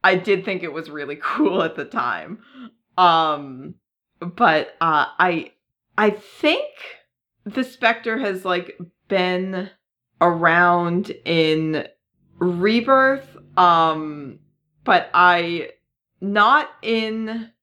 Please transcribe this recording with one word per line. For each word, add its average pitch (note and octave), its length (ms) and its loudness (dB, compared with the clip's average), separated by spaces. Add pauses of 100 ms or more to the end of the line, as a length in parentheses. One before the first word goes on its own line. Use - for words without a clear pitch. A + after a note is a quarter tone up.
I F#3 120 4
did F#3 300 -2
think F#3 180 -6
it D#3 100 -10
was D#3+ 160 -10
really D3 260 -10
<laughs> D3 60 -20
cool G3+ 420 0
at D#3+ 120 -4
the C#3+ 100 -10
time. A#2+ 540 -8 (580)
Um, D3+ 760 0 (440)
but, E3+ 500 0 (120)
uh, D#3+ 260 2 (100)
I, F3 360 0 (440)
I G#3+ 120 4
think D#4+ 600 -2 (760)
the B3 180 -6
Spectre A3+ 540 -2
has, G3 260 -4
like, F3+ 340 -4 (300)
been F#3 640 -2 (500)
around F3 920 2 (120)
in D#3 640 0 (500)
Rebirth, A#3 1000 0 (200)
um, D#3 840 0 (440)
but F#3 300 2
I, E3+ 580 2 (500)
not G#3+ 480 2 (120)
in A3+ 680 -6 (120)